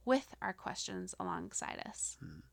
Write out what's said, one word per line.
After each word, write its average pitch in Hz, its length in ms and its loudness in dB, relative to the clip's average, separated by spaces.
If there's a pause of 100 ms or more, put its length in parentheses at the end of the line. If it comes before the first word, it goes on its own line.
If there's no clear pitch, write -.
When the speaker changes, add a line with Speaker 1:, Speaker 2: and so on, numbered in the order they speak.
Speaker 1:
with 262 380 6
our 190 100 2
questions - 680 -4
alongside - 640 -2
us. - 340 -4
Speaker 2:
Hmm. 80 200 -8 (120)